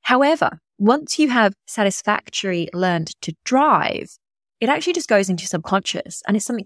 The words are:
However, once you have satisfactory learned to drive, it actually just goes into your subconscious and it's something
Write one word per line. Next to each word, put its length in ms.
However, 580
once 420
you 100
have 240
satisfactory 1040
learned 380
to 140
drive, 720
it 60
actually 240
just 160
goes 200
into 120
your 80
subconscious 760
and 120
it's 80
something 200